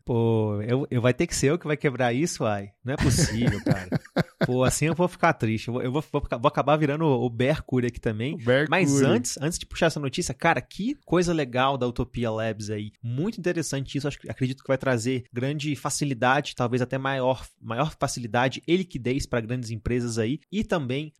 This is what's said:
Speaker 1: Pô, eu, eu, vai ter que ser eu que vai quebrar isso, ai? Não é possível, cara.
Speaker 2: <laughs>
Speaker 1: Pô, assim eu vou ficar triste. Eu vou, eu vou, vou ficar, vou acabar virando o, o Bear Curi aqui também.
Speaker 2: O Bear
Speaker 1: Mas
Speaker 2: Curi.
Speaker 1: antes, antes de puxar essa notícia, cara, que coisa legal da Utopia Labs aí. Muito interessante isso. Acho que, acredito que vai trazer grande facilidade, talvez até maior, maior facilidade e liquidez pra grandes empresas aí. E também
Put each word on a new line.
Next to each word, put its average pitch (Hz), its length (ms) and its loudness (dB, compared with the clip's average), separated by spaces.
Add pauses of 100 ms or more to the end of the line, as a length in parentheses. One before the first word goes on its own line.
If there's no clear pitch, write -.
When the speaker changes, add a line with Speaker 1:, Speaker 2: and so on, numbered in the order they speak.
Speaker 1:
Pô, 113 560 2
eu, 123 280 0
eu, 123 120 0
vai 127 120 4
ter 170 140 0
que - 80 -6
ser - 120 2
eu 165 120 2
que - 80 -10
vai 151 80 0
quebrar 123 380 0
isso, 147 320 -2
ai? 101 240 -2 (120)
Não 123 120 -6
é - 20 -4
possível, 143 640 2
cara. 92 280 -2 (260)
Speaker 2:
<laughs> - 300 -2
Speaker 1:
Pô, 127 180 2
assim 127 220 2
eu 160 100 0
vou 175 120 2
ficar 170 260 2
triste. 110 340 -2
Eu 117 60 -6
vou, 123 100 -4
eu 127 80 -2
vou, 147 180 -2
vou 147 120 -2
ficar, - 160 -4
vou 120 100 2
acabar 147 300 2
virando 151 260 0
o, 127 220 2
o 127 40 0
Bear 127 340 0
Curi 123 240 0
aqui 120 120 -6
também. 120 360 -4
Speaker 2:
O - 20 -10
Bear 135 320 2
Speaker 1:
Mas 160 240 4
Speaker 2:
Curi. 135 120 6
Speaker 1:
antes, 202 360 2
antes 160 160 -2
de - 80 -10
puxar - 220 0
essa 156 120 0
notícia, 143 360 -4
cara, 165 260 0
que 247 420 -6
coisa 175 300 2
legal 135 440 2
da 123 100 0
Utopia 120 420 -2
Labs 110 400 -4
aí. 107 220 -6 (100)
Muito 139 380 -4
interessante 151 580 -4
isso. 139 100 -4
Acho 139 120 -6
que, - 100 -18
acredito 131 320 -2
que - 60 -16
vai 135 100 2
trazer 127 460 0 (100)
grande 139 420 -2
facilidade, 135 800 0
talvez 123 240 2
até 123 200 -2
maior, 135 440 0 (160)
maior 120 400 -2
facilidade 123 680 0
e 170 100 4
liquidez 139 480 -2
pra 120 160 -2
grandes 117 300 -6
empresas 117 480 -2
aí. 117 200 0 (120)
E 208 120 -2
também 151 560 -2